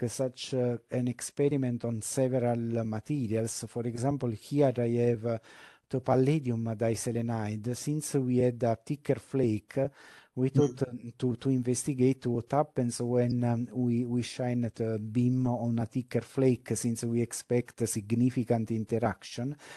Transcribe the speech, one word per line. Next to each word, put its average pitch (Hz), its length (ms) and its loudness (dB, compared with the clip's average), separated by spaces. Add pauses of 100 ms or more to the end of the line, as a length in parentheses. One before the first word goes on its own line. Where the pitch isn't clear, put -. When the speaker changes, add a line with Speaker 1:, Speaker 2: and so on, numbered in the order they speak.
Speaker 1:
such, 127 460 -4
uh, 123 240 0 (140)
an 123 160 0
experiment 131 800 0
on 117 180 -2
several 117 840 0
materials. 113 800 -2
For 120 200 -6
example, 123 420 -2
here 135 480 2
I 120 120 2
have, 117 360 2
uh, 113 140 -2 (500)
the 127 120 -2
palladium 131 640 2 (100)
diselenide. 113 1040 -2
Since 151 380 -4
we 127 240 2
had 123 240 2
a 113 120 2
thicker - 400 -2
flake, 120 640 -2 (580)
we 127 140 2
Speaker 2:
Mm-hmm. 139 260 4
Speaker 1:
thought, 127 80 -4
uh, 127 80 -6 (260)
to, 123 200 0
to 135 120 -2
investigate 127 800 2
what 120 240 -2
happens 135 500 0
when, 120 440 2
um, 120 260 0
we, 120 320 0
we 120 180 0
shine 120 540 -2
the 113 240 -2
beam 123 480 2
on 117 320 0
a 117 60 -2
thicker 123 340 -2
flake, 123 560 2
since 117 300 -2
we 117 160 0
expect - 640 -2
a 110 40 0
significant 117 840 0
interaction. 113 840 -2 (220)